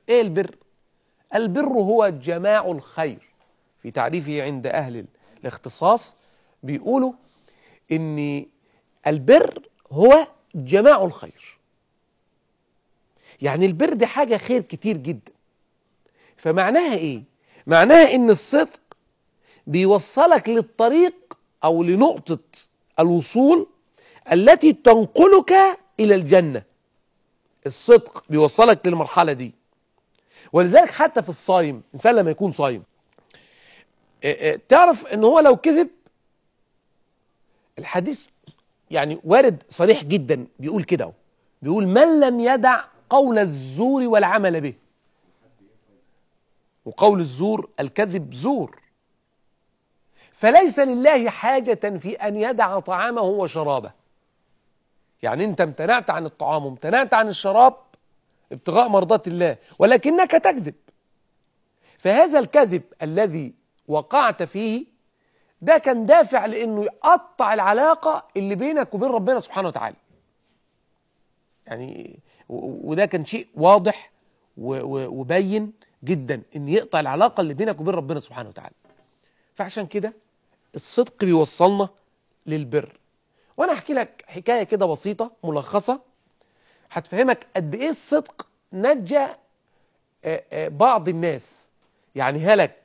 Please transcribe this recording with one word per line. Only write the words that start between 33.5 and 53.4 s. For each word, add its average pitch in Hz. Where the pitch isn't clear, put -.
آه، 151
آه، -
تعرف 320
إن 214
هو 302
لو 277
كذب، 320
الحديث 185
يعني 151
وارد 208
صريح 196
جدا 143
بيقول 156
كده، 120
بيقول: 185
"من 294
لم 247
يدع 254
قول 254
الزور 180
والعمل 196
به"، 143
وقول 196
الزور 170
الكذب 160
زور، 185
"فليس 285
لله 262
حاجة 220
في 185
أن 208
يدع 214
طعامه 214
وشرابه". 156